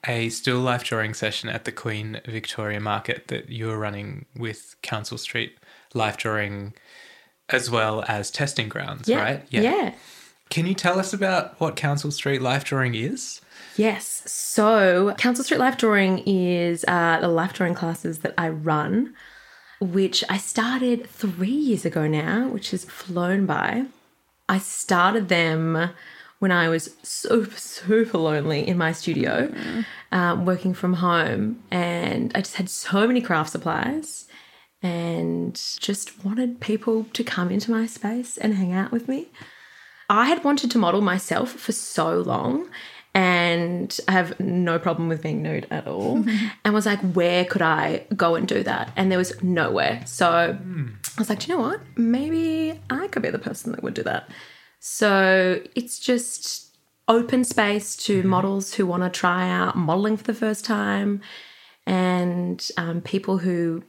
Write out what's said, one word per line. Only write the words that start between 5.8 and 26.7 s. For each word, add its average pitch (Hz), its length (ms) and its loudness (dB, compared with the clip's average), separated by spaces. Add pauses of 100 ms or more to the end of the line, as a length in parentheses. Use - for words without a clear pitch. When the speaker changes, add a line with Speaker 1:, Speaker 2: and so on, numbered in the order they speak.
Speaker 1:
Life 107 220 -2
Drawing 101 560 -4 (760)
as 123 200 2
well 110 380 0
as 104 240 -2
Testing 127 380 -2
Grounds, - 400 -6
Speaker 2:
Yeah. 254 120 4
Speaker 1:
right? 143 280 -2
Speaker 2:
Yeah. 247 460 2 (540)
Speaker 1:
Can 160 160 0
you 185 100 0
tell 180 220 2
us 190 140 -2
about 190 480 0
what 165 160 0
Council 143 360 -2
Street 139 300 -2
Life 131 220 0
Drawing 127 320 0
is? 151 460 -6 (340)
Speaker 2:
Yes. - 560 -2
So 202 840 4
Council 247 260 0
Street - 160 0
Life 254 180 4
Drawing 196 480 4
is, 180 600 2
uh, 170 320 4
the 175 80 2
life 170 240 2
drawing 175 240 0
classes 165 440 -4
that - 180 -4
I 170 100 0
run, 160 680 0 (680)
which 185 480 0
I 190 80 0
started 240 720 0
three 185 400 -2
years 269 340 2
ago 156 240 0
now, 160 400 0
which 226 240 -4
has 185 140 -4
flown 185 600 0
by. 233 400 2 (640)
I 190 120 4
started 190 680 2
them 165 600 2 (500)
when 190 120 4
I 170 180 4
was 165 220 0 (120)